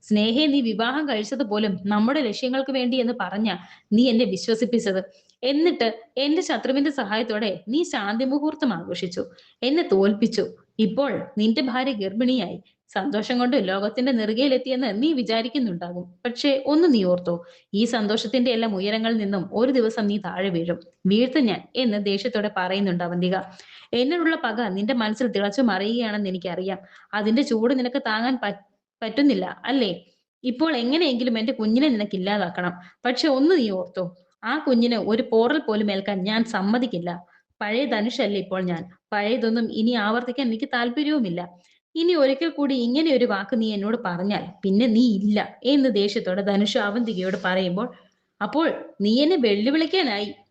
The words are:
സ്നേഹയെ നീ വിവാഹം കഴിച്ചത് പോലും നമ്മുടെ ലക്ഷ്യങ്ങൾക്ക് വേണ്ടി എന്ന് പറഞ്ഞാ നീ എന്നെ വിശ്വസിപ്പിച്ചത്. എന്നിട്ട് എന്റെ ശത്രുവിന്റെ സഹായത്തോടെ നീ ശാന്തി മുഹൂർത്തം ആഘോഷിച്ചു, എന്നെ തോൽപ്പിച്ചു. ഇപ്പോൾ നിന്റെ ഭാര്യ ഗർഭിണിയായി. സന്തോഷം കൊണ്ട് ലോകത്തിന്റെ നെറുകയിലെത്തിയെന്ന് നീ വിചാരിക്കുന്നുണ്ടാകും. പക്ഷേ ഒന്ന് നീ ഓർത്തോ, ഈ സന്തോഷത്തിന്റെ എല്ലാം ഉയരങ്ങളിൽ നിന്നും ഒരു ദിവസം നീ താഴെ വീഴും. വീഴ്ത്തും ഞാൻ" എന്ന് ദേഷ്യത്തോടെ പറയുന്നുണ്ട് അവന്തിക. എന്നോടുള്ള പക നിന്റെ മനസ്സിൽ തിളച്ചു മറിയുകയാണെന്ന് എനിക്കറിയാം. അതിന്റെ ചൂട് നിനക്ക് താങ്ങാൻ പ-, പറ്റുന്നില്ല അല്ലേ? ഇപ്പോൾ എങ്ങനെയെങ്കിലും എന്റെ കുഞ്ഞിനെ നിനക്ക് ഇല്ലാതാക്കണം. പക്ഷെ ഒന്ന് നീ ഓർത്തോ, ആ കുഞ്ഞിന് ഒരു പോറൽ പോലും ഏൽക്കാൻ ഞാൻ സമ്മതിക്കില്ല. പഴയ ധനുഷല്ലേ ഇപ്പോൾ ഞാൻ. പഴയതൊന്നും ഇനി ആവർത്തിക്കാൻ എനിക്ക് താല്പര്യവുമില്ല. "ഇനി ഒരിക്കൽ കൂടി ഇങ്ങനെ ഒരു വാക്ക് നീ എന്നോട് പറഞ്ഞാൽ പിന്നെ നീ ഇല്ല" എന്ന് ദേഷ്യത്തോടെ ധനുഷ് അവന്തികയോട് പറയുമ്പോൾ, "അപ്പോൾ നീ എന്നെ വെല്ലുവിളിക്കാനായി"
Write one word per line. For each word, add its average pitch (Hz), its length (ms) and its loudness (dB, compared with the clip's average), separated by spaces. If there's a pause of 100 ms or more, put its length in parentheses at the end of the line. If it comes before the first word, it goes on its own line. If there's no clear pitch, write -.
സ്നേഹയെ 226 460 2
നീ 277 140 2
വിവാഹം 233 480 -2
കഴിച്ചത് 226 340 -2
പോലും 208 420 -2
നമ്മുടെ 220 360 2
ലക്ഷ്യങ്ങൾക്ക് 262 500 -2
വേണ്ടി 254 260 0
എന്ന് 240 220 0
പറഞ്ഞാ 190 380 -2 (360)
നീ 240 160 6
എന്നെ 233 160 4
വിശ്വസിപ്പിച്ചത്. 196 760 0 (400)
എന്നിട്ട് 269 560 0 (180)
എന്റെ 294 240 0
ശത്രുവിന്റെ 277 500 0
സഹായത്തോടെ 214 760 -4
നീ 285 160 0
ശാന്തി 226 420 -2
മുഹൂർത്തം 285 480 0
ആഘോഷിച്ചു, 175 520 -6 (380)
എന്നെ 294 280 2
തോൽപ്പിച്ചു. 202 560 2 (320)
ഇപ്പോൾ 226 460 0 (120)
നിന്റെ 220 240 2
ഭാര്യ 262 300 -2
ഗർഭിണിയായി. 214 680 -2 (260)
സന്തോഷം 214 520 -2
കൊണ്ട് 247 280 2
ലോകത്തിന്റെ 208 440 0
നെറുകയിലെത്തിയെന്ന് 247 920 0
നീ 320 100 2
വിചാരിക്കുന്നുണ്ടാകും. 220 1000 -4 (100)
പക്ഷേ 269 400 0
ഒന്ന് 302 280 4
നീ 214 100 4
ഓർത്തോ, 180 420 0 (280)
ഈ 208 120 2
സന്തോഷത്തിന്റെ 226 640 0
എല്ലാം 226 240 0
ഉയരങ്ങളിൽ 220 420 0
നിന്നും 196 340 -2
ഒരു 240 200 2
ദിവസം 226 360 2
നീ 202 100 0
താഴെ 185 320 -4
വീഴും. 170 300 -2 (260)
വീഴ്ത്തും 247 400 4
ഞാൻ" 180 300 -2
എന്ന് 208 300 0
ദേഷ്യത്തോടെ 208 520 -2
പറയുന്നുണ്ട് 185 460 0
അവന്തിക. 180 340 0 (560)
എന്നോടുള്ള 320 500 2
പക 226 180 -2
നിന്റെ 208 320 -2
മനസ്സിൽ 220 340 0
തിളച്ചു 202 340 0
മറിയുകയാണെന്ന് 214 680 0
എനിക്കറിയാം. 185 480 -4 (360)
അതിന്റെ 214 280 2
ചൂട് 247 380 2
നിനക്ക് 247 260 -2
താങ്ങാൻ 240 380 0
പ-, 202 220 -6 (360)
പറ്റുന്നില്ല 220 640 0
അല്ലേ? 220 400 -2 (380)
ഇപ്പോൾ 254 340 0
എങ്ങനെയെങ്കിലും 247 640 0
എന്റെ 226 140 -2
കുഞ്ഞിനെ 226 340 2
നിനക്ക് 208 280 0
ഇല്ലാതാക്കണം. 180 580 -2 (320)
പക്ഷെ 247 220 0
ഒന്ന് 294 280 4
നീ 240 140 2
ഓർത്തോ, 180 480 -6 (260)
ആ 240 140 -2
കുഞ്ഞിന് 240 380 2
ഒരു 214 360 0
പോറൽ 233 260 4
പോലും 214 340 0
ഏൽക്കാൻ 196 320 -2
ഞാൻ 214 200 0
സമ്മതിക്കില്ല. 196 800 -2 (380)
പഴയ 220 240 -2
ധനുഷല്ലേ 220 560 0
ഇപ്പോൾ 185 200 -4
ഞാൻ. 180 280 -4 (220)
പഴയതൊന്നും 226 600 0
ഇനി 220 200 0
ആവർത്തിക്കാൻ 240 560 -2
എനിക്ക് 226 260 -4
താല്പര്യവുമില്ല. 240 760 -2 (460)
"ഇനി 339 180 2
ഒരിക്കൽ 277 360 2
കൂടി 285 260 -2
ഇങ്ങനെ 254 360 2
ഒരു 247 140 4
വാക്ക് 202 360 -2
നീ 220 120 -2
എന്നോട് 208 320 -2
പറഞ്ഞാൽ 180 420 -2 (160)
പിന്നെ 202 240 4
നീ 226 280 4
ഇല്ല" 208 480 0
എന്ന് 262 320 4
ദേഷ്യത്തോടെ 202 460 0
ധനുഷ് 202 360 2
അവന്തികയോട് 208 680 -2
പറയുമ്പോൾ, 185 500 -2 (460)
"അപ്പോൾ 285 260 0 (340)
നീ 220 200 4
എന്നെ 320 140 4
വെല്ലുവിളിക്കാനായി" 240 920 0 (220)